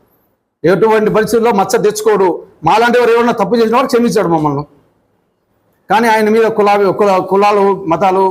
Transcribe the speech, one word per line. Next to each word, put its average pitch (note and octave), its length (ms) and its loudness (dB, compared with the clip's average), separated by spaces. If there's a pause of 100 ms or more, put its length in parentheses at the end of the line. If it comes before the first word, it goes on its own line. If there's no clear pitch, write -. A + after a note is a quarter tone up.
(640)
ఎటువంటి G#3+ 520 2
పరిస్థితుల్లో A3 440 0
మచ్చ F#3+ 140 -4 (100)
తెచ్చుకోడు. G3+ 440 0 (380)
మాలాంటి A#3 340 2
వారు A#3 140 2
ఏమన్నా A#3 260 0
తప్పు G3 200 -2
చేసిన A3 160 0
వారు C4 160 0
క్షమించాడు G#3+ 420 0
మమ్మల్ని. D3 300 -2 (1300)
కానీ A3 240 2
ఆయన A3 200 0
మీద A3+ 120 2 (100)
కులావి-, G3+ 420 2
కుల-, F#3+ 220 2 (100)
కులాలు G3+ 340 2 (280)
మతాలు F#3+ 380 0